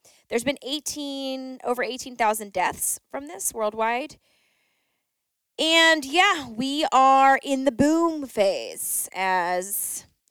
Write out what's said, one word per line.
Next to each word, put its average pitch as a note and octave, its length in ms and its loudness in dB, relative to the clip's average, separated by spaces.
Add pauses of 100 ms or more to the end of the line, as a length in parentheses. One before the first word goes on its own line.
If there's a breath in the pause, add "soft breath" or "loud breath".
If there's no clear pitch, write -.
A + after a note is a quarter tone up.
(280 soft breath)
There's A#3 160 -2
been C4+ 180 -4
eighteen, C4+ 1040 -8
over B3 200 -2
eighteen B3 340 -10
thousand A3 340 -2
deaths - 480 -4 (100)
from C#4 180 -12
this F#4 260 -8
worldwide. A3+ 640 -4 (1400)
And D#4+ 440 4
yeah, D#4 460 2
we C4+ 420 -4
are C4+ 520 6
in C4+ 220 0
the C#4+ 60 2
boom D4+ 540 2
phase, E3+ 880 -2
as F#3 920 -2 (240)